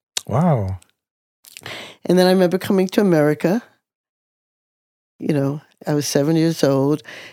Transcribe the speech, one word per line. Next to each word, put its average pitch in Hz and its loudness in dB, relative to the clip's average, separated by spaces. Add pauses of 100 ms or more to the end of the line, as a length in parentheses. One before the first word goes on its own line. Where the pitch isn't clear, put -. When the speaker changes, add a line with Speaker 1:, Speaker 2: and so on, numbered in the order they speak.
(280)
Speaker 1:
Wow. 113 0 (1300)
Speaker 2:
And 180 2
then 185 4
I 185 4
remember 185 2
coming 190 0
to - -8
America. 165 0 (1600)
You - -2
know, 143 -2 (240)
I 156 -2
was 147 -2
seven 147 2
years 160 0
old, 139 2 (300)